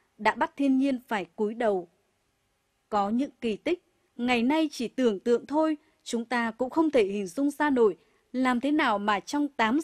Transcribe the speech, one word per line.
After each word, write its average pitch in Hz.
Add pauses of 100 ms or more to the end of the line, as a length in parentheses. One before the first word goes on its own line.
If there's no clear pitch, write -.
(180)
đã 214
bắt -
thiên 269
nhiên 262 (100)
phải 202
cúi 214
đầu. 208 (1000)
Có 202
những 247 (100)
kỳ 220
tích, - (320)
ngày 240
nay 302
chỉ 226
tưởng 226
tượng 233
thôi, 311 (280)
chúng 233
ta 233
cũng 247
không 320
thể 233
hình 196
dung 277
ra 294
nổi. 233 (360)
Làm 254
thế 277
nào 277
mà 202
trong 294
tám 233